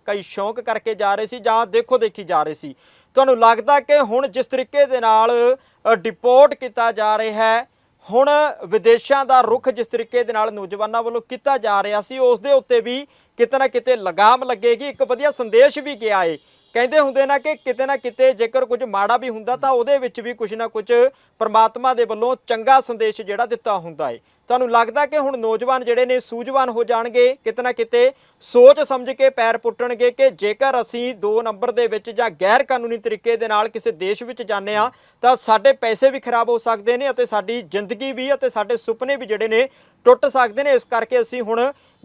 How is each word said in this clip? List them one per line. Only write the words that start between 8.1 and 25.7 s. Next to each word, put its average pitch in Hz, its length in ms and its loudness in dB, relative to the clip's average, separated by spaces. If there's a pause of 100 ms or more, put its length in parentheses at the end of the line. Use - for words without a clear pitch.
ਹੁਣ 269 180 2 (380)
ਵਿਦੇਸ਼ਾਂ 233 580 2
ਦਾ 254 160 6
ਰੁਖ 247 280 0
ਜਿਸ 220 180 -4
ਤਰੀਕੇ 240 360 -4
ਦੇ 226 100 -6
ਨਾਲ 220 200 -2
ਨੌਜਵਾਨਾਂ 208 500 -6
ਵੱਲੋਂ 233 260 -6
ਕੀਤਾ 262 280 -2
ਜਾ 202 260 0
ਰਿਹਾ 208 180 -4
ਸੀ, 262 160 -12
ਉਸ 247 220 2
ਦੇ 269 120 -4
ਉੱਤੇ 247 300 2
ਵੀ 254 260 -8 (300)
ਕਿਤੇ 233 200 0
ਨਾ 262 100 2
ਕਿਤੇ 247 280 -2
ਲਗਾਮ 208 480 2
ਲੱਗੇਗੀ, 233 440 -2
ਇੱਕ 269 160 -6
ਵਧੀਆ 254 280 -2
ਸੰਦੇਸ਼ 247 480 2
ਵੀ 285 160 -10
ਗਿਆ 208 280 -2
ਏ। 160 140 -2 (360)
ਕਹਿੰਦੇ 254 260 0
ਹੁੰਦੇ 277 260 0
ਨਾ 277 120 0
ਕਿ 302 180 -4
ਕਿਤੇ 254 300 -6
ਨਾ 277 120 -2
ਕਿਤੇ 254 360 0
ਜੇਕਰ 233 320 0
ਕੁਝ 233 180 -4
ਮਾੜਾ 208 340 0
ਵੀ 254 120 -8
ਹੁੰਦਾ 220 260 -6
ਤਾਂ 269 160 0
ਉਹਦੇ 254 260 2
ਵਿੱਚ 247 240 -8
ਵੀ 240 120 -8
ਕੁਝ 220 220 -8
ਨਾ 226 120 -6
ਕੁਝ 220 260 -4 (460)
ਪ੍ਰਮਾਤਮਾ 220 540 2
ਦੇ 233 120 0
ਵੱਲੋਂ 226 300 -4 (120)
ਚੰਗਾ 233 340 4
ਸੰਦੇਸ਼ 220 400 -4
ਜਿਹੜਾ 202 240 -4
ਦਿੱਤਾ 226 320 -4
ਹੁੰਦਾ 156 340 -8
ਏ। 117 80 -12 (280)
ਤੁਹਾਨੂੰ 247 240 -2
ਲੱਗਦਾ 233 340 0
ਕਿ 294 120 -4
ਹੁਣ 277 200 -4
ਨੌਜਵਾਨ 233 480 -2